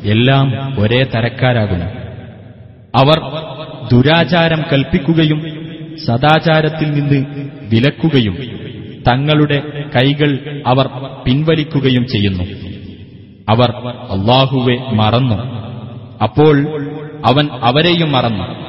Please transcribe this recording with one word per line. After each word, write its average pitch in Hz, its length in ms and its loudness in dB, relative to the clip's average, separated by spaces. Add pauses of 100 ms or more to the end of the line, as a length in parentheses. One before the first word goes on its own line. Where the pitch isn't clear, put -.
എല്ലാം 135 760 2
ഒരേ 117 240 2
തരക്കാരാകുന്നു. 117 800 0 (1120)
അവർ 139 240 4 (720)
ദുരാചാരം 160 720 4 (100)
കൽപ്പിക്കുകയും 156 720 2 (640)
സദാചാരത്തിൽ 156 840 2
നിന്ന് 143 580 0 (140)
വിലക്കുകയും 117 760 2 (720)
തങ്ങളുടെ 147 540 2 (340)
കൈകൾ 143 680 0
അവർ 127 200 2 (400)
പിൻവലിക്കുകയും 135 800 2
ചെയ്യുന്നു. 95 380 0 (1040)
അവർ 117 220 2 (180)
അല്ലാഹുവെ 123 1040 0
മറന്നു, 107 400 2 (880)
അപ്പോൾ 147 360 4 (680)
അവൻ 147 220 4 (140)
അവരെയും 160 500 2
മറന്നു. 110 560 -2